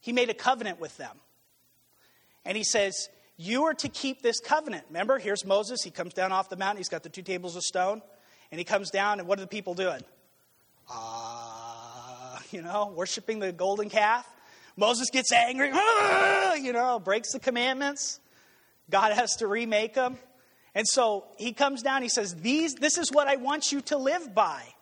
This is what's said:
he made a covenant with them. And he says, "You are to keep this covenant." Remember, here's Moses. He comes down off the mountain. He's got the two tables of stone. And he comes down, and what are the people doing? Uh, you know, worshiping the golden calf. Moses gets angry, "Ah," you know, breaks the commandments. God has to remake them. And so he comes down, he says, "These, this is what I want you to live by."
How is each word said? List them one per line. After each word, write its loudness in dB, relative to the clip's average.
he -6
made 4
a -2
covenant -2
with -12
them. -14
And -4
he -4
says, 0
"You 0
are 2
to -6
keep -6
this 0
covenant." -2
Remember, 0
here's -4
Moses. 0
He -8
comes -8
down 0
off 0
the -8
mountain. -2
He's -8
got -6
the -14
two -14
tables -8
of -8
stone. -2
And -8
he -6
comes -2
down, 0
and -10
what 2
are -10
the -12
people -8
doing? -4
Uh, -12
you -10
know, -2
worshiping -4
the -2
golden 0
calf. 4
Moses 2
gets 2
angry, 4
"Ah," 4
you -2
know, 2
breaks 0
the -4
commandments. 0
God 4
has 2
to -2
remake 0
them. 0
And 0
so 2
he -6
comes 0
down, 0
he -6
says, 0
"These, 0
this 2
is -2
what 4
I 4
want -2
you -2
to -2
live -2
by." 0